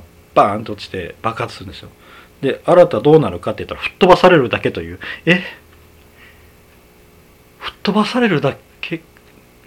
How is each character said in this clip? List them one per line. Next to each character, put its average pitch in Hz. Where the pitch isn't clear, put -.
バ 110
ー 110
ン 117
と 110
落 -
ち -
て 90
爆 113
発 -
す -
る 95
ん -
で -
す -
よ。 -
で、 135
新 170
ど 123
う 156
な 117
る 87
か -
っ -
て -
言 -
っ -
た -
ら -
吹 -
っ -
飛 185
ば 175
さ 180
れ 175
る 120
だ 101
け 117
と 92
い 85
う。 95
え？ 185
吹 -
っ -
飛 208
ば 208
さ 247
れ 240
る 151
だ 135
け -